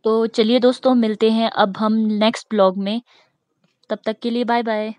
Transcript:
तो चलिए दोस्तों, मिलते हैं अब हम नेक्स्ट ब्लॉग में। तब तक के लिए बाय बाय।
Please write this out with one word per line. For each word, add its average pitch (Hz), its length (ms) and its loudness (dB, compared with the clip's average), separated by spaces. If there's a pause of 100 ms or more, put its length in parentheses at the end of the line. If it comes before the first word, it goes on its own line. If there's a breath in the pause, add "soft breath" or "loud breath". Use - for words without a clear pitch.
तो 226 240 0
चलिए 226 320 2
दोस्तों, 254 340 2
मिलते 220 360 2
हैं 220 200 0
अब 196 280 -2
हम 214 140 0 (260)
नेक्स्ट 214 320 -2
ब्लॉग 190 280 2
में। 202 220 -6 (880 soft breath)
तब 208 160 -4
तक 220 160 -6
के 233 80 -4
लिए 240 140 -2
बाय 233 180 0
बाय। 220 360 -4